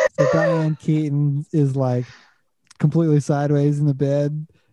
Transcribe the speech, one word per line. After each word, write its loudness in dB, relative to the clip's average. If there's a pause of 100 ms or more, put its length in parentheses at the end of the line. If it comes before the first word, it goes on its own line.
(180)
so 2
Diane 0
Keaton -2
is, 0
like, -2 (720)
completely 2
sideways 0
in -2
the 2
bed -2 (260)